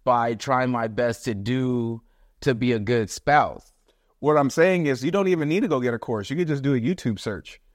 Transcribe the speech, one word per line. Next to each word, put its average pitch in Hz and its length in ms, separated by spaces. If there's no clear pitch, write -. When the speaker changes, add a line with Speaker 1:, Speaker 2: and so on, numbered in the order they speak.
Speaker 1:
by 120 300
trying 127 360
my 117 160
best 117 380
to 117 100
do 117 680
to 139 120
be 120 180
a 113 60
good 110 320
spouse. 127 640
Speaker 2:
What 151 180
I'm 139 120
saying 175 360
is 127 180
you 160 60
don't 190 180
even 160 200
need 175 120
to 233 80
go 135 120
get 123 140
a 113 40
course. 107 320
You 139 60
could 175 120
just 143 140
do 139 120
a 123 60
YouTube 123 380
search - 420